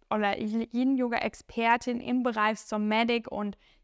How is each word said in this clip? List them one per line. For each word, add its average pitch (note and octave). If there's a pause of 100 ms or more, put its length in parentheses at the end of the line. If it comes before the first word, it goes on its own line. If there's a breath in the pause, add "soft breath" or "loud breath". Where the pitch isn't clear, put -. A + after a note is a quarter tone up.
(100)
oder G#3
Yin-Yoga-Expertin A#3
im B3
Bereich A3
Somatic A3+
und G3+ (260 soft breath)